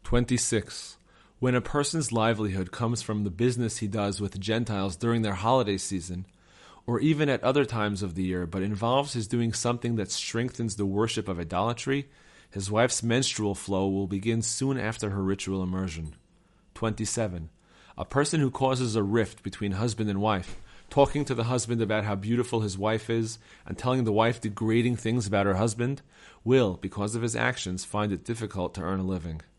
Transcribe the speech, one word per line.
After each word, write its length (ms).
Twenty-six. 920
When 160
a 60
person's 500
livelihood 600
comes 300
from 220
the 80
business 460
he 100
does 340
with 180
Gentiles 580
during 260
their 100
holiday 440
season, 500
or 120
even 300
at 140
other 220
times 380
of 120
the 80
year, 240
but 160
involves 500
his 140
doing 260
something 420
that 160
strengthens 640
the 100
worship 420
of 120
idolatry, 680
his 220
wife's 320
menstrual 520
flow 320
will 200
begin 340
soon 380
after 320
her 120
ritual 400
immersion. 520
Twenty-seven. 720
A 80
person 340
who 100
causes 460
a 80
rift 400
between 300
husband 360
and 120
wife, 360
talking 360
to 100
the 80
husband 380
about 220
how 120
beautiful 460
his 160
wife 320
is, 280
and 120
telling 260
the 80
wife 300
degrading 540
things 320
about 180
her 100
husband, 460
will, 380
because 340
of 60
his 140
actions, 500
find 260
it 120
difficult 500
to 80
earn 180
a 40
living. 380